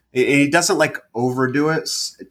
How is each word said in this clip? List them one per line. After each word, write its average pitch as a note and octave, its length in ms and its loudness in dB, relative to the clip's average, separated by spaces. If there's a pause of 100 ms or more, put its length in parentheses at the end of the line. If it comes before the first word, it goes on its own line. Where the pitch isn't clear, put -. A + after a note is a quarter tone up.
(120)
And B2+ 120 0
he C#3+ 260 4
doesn't, E3+ 280 2
like, D3+ 200 0 (160)
overdo B2+ 560 0
it D#3+ 140 -2
s-, - 320 -8 (160)